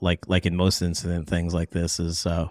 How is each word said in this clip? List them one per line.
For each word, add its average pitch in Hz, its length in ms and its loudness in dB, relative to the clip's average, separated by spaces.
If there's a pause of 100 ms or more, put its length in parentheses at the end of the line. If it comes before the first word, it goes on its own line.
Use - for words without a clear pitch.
like, 87 260 0
like 92 180 2
in 87 120 0
most 92 260 2
incident 85 460 -2
things 85 260 0
like 82 160 -2
this 85 300 -2
is, 85 260 -2
uh, 85 240 0